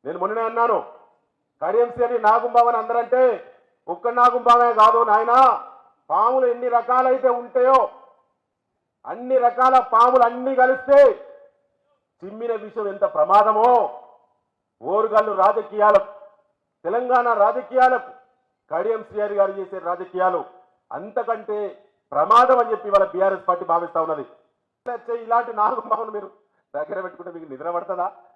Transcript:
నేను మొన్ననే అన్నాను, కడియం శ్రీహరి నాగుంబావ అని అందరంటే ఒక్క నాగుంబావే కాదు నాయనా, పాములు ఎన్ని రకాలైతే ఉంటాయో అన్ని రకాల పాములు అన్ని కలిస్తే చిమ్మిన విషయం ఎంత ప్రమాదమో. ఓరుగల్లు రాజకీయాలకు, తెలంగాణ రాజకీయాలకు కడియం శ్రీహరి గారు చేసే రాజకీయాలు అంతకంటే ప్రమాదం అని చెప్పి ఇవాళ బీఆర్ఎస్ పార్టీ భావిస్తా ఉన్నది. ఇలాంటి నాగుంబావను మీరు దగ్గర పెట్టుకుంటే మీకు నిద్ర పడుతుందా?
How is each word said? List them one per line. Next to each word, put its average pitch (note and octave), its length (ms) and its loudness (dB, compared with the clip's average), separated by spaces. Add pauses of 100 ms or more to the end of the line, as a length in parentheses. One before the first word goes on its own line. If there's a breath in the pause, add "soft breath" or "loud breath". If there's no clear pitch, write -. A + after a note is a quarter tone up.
నేను E3 180 -10
మొన్ననే A3 280 -4
అన్నాను, A#3 280 0 (840)
కడియం A3+ 320 -2
శ్రీహరి A#3+ 240 -2 (100)
నాగుంబావ A#3+ 420 2
అని A#3 120 -2
అందరంటే A#3 400 0 (720)
ఒక్క A#3 260 -6
నాగుంబావే A#3+ 500 4 (100)
కాదు A3+ 200 6 (100)
నాయనా, G#3 300 4 (720)
పాములు A#3+ 420 0
ఎన్ని B3 240 -6
రకాలైతే B3+ 520 0 (120)
ఉంటాయో B3+ 380 2 (1300)
అన్ని B3 320 -4
రకాల B3+ 300 2 (180)
పాములు B3 360 4
అన్ని B3+ 240 -4 (100)
కలిస్తే C4+ 360 2 (1200)
చిమ్మిన A3 300 -10 (120)
విషయం G#3 300 -8
ఎంత G3+ 100 0 (120)
ప్రమాదమో. G#3 520 4 (1200)
ఓరుగల్లు G#3+ 400 0 (120)
రాజకీయాలకు, G#3 680 0 (720)
తెలంగాణ B3 440 -2 (160)
రాజకీయాలకు B3+ 680 0 (600)
కడియం G#3+ 360 -4
శ్రీహరి G3+ 320 -6
గారు G3 200 2
చేసే F#3 180 -12 (100)
రాజకీయాలు F3+ 520 -4 (580)
అంతకంటే G#3+ 600 -8 (560)
ప్రమాదం B3 480 2
అని A#3 100 -2
చెప్పి G#3 180 -8
ఇవాళ G3 220 2
బీఆర్ఎస్ F#3+ 360 -2
పార్టీ F3 220 -4
భావిస్తా E3+ 340 -2
ఉన్నది. D3+ 200 -6 (1040)
ఇలాంటి A#3+ 340 -2
నాగుంబావను A3 560 -4
మీరు G3 120 -12 (460)
దగ్గర D3+ 300 -8
పెట్టుకుంటే F3 300 -16
మీకు E3 180 -18
నిద్ర D3+ 240 -12
పడుతుందా? F3 320 -6 (280)